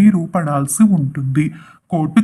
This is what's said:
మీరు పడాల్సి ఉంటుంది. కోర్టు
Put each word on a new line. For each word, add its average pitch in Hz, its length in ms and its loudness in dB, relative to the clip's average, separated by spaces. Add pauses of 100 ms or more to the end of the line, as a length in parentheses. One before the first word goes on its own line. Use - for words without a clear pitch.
మీరు 196 220 4 (140)
పడాల్సి 147 460 -2 (160)
ఉంటుంది. 139 480 -2 (460)
కోర్టు 156 320 0